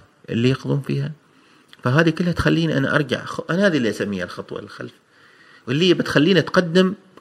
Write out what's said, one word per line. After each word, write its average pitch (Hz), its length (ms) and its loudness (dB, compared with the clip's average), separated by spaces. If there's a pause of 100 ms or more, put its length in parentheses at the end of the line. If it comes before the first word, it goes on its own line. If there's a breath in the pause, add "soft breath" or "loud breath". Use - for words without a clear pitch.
(300)
اللي 117 200 2
يقضون 135 300 -2
فيها. 139 320 -4 (720 soft breath)
فهذه 160 260 4
كلها 170 220 -2
تخليني 156 440 0
أنا 135 180 0
أرجع 139 300 -2
خ-، - 260 -8
أنا 190 160 2
هذه 165 100 2
اللي 117 140 0
أسميها 101 340 -4
الخطوة - 360 -12
للخلف، 120 320 -14 (760 soft breath)
واللي 165 260 4
بتخلينا 170 460 2
نتقدم 185 540 2 (260)